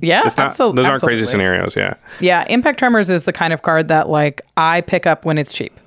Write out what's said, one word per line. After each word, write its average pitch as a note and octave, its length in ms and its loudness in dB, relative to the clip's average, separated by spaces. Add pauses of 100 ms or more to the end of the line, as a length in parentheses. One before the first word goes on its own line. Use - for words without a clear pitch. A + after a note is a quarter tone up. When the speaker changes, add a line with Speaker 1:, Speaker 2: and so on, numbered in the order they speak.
Speaker 1:
Yeah, E3+ 240 2
Speaker 2:
it's - 120 -2
not, C3+ 140 0
Speaker 1:
absol-, G#3+ 240 0
Speaker 2:
those B2+ 120 2
aren't C3+ 160 0
crazy A#2 200 0
Speaker 1:
absolutely. G#2+ 40 0
Speaker 2:
scenarios, F#2 500 0
yeah. G2 180 -2 (260)
Speaker 1:
Yeah, F3+ 280 2
Impact B3 300 0
Tremors A3+ 320 2
is F3 140 0
the F3+ 80 -2
kind E3 200 -2
of D#3+ 100 -4
card D#3+ 260 0
that, D#3 200 2
like, D3 320 0 (160)
I E3 240 2
pick F3 260 -2
up D#3 180 0
when D#3+ 140 0
it's C#3+ 140 -4
cheap. - 340 -10